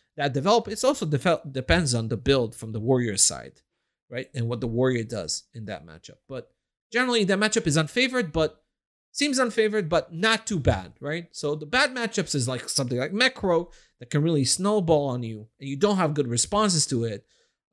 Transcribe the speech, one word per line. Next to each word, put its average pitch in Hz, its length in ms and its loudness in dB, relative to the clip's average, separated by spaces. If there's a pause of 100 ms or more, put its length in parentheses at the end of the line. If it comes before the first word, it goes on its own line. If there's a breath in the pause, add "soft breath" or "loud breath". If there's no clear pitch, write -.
(160 soft breath)
that 139 180 0
develop. 202 320 2
It's 214 180 -6
also 262 220 2
defe-, 147 460 0
depends 135 420 0
on 113 140 -2
the 117 80 -2
build 127 400 2
from 110 160 -10
the 110 80 -4
Warrior 117 360 2
side, 64 440 0 (500)
right, 123 240 -8
and 117 140 -2
what 117 120 -4
the 123 60 -4
Warrior 117 380 2
does 107 400 -6 (100)
in 110 120 -12
that 85 200 -10
matchup. - 320 -20 (100)
But 131 220 -14 (420)
generally, 240 320 2
that 190 140 2
matchup 214 280 0
is 147 100 2
unfavored, 240 560 0
but 156 260 -2 (520)
seems 277 280 -2
unfavored, 214 520 0
but 165 240 0
not 214 320 0
too 196 120 -2
bad, 104 420 0
right? 160 320 -8
So 147 220 -4
the 156 120 -10
bad 254 280 0
matchups 226 400 -4
is, 127 140 0
like, 127 200 -6
something 127 280 -2
like 135 160 -2
Mech 254 300 0
Rogue 175 300 2 (280 soft breath)
that 120 80 -16
can 147 140 2
really 156 240 2
snowball 170 600 2
on 123 140 -4
you, 110 260 -10 (120)
and 139 80 -10
you 139 80 -6
don't 202 220 4
have 156 160 2
good 143 140 0
responses 175 580 2
to 117 180 0
it, 107 220 -8 (460)